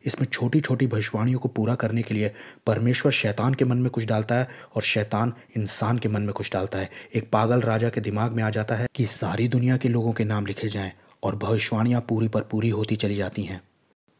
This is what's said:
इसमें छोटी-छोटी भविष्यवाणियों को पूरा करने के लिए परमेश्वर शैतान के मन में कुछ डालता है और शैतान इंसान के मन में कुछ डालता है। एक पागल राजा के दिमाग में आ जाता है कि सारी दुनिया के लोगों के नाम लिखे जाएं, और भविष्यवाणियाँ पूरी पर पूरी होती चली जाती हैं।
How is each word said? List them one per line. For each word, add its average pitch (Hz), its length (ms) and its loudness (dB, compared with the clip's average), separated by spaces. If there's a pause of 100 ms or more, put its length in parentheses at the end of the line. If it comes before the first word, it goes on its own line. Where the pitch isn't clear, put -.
इसमें 131 220 0
छोटी-छोटी 131 600 0
भविष्यवाणियों 113 520 0
को 127 100 -2
पूरा 113 260 0
करने 113 280 -2
के 107 120 -2
लिए 104 200 0 (320)
परमेश्वर 120 460 2
शैतान 113 420 0
के - 100 2
मन 123 140 2
में 127 120 2
कुछ 117 140 -2
डालता 110 300 0
है 123 140 2 (260)
और 110 80 -2
शैतान 110 500 0 (240)
इंसान 110 420 0
के 113 100 -2
मन 104 140 0
में 101 100 -2
कुछ - 200 -6
डालता 98 260 -2
है। 95 120 -4 (240)
एक 113 160 -2
पागल 113 300 4
राजा 113 280 2
के 117 120 -2
दिमाग 107 320 -2
में 113 100 0
आ 107 80 2
जाता 110 240 -2
है 120 200 -2
कि 120 120 0
सारी 117 420 0
दुनिया 127 280 4
के 127 120 0
लोगों 117 240 2
के 110 120 0
नाम 104 220 0
लिखे 101 220 -6
जाएं, 98 240 -6 (300)
और 110 140 -2
भविष्यवाणियाँ 113 720 2
पूरी 110 200 2
पर 107 120 2
पूरी 110 280 0
होती 107 280 0
चली 101 180 -2
जाती 98 300 -4
हैं। 90 180 -10 (580)